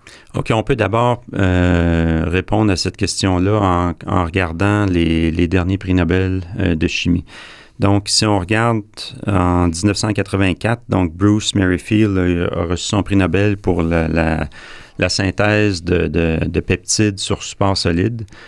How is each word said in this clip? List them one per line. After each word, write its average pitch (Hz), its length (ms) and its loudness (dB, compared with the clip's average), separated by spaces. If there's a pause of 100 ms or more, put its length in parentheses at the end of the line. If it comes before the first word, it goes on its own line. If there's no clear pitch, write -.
(360)
OK, - 180 -2
on 110 80 2
peut 131 140 0
d'abord, 113 480 0 (100)
euh, 85 920 2
répondre 101 440 0
à 90 40 2
cette 92 200 -4
question-là 95 640 0
en, 90 340 0 (120)
en 92 180 0
regardant 92 600 0
les, 82 460 2
les 85 160 0
derniers 92 320 0
prix 92 160 0
Nobel, 92 480 0 (160)
euh, 90 160 2
de 82 120 0
chimie. 87 380 -2 (540)
Donc, 101 280 2
si - 160 0
on 107 140 2
regarde 110 460 0 (420)
en 90 420 2
dix-neuf 90 300 0
cent 107 160 -2
quatre-vingt-quatre, 98 760 -2
donc 92 220 0
Bruce 104 440 2
Merrifield 98 640 2
a, 87 400 0
a 87 60 -2
reçu 87 200 -4
son 104 160 0
prix 98 140 -2
Nobel 98 420 2
pour 90 240 0
la, 82 260 0
la, 80 400 0 (520)
la 92 100 0
synthèse 101 720 0
de, 87 240 0
de, 80 380 0
de 82 140 -2
peptides 98 600 -2
sur - 220 -6
support 98 340 -2
solide. 98 520 -2 (200)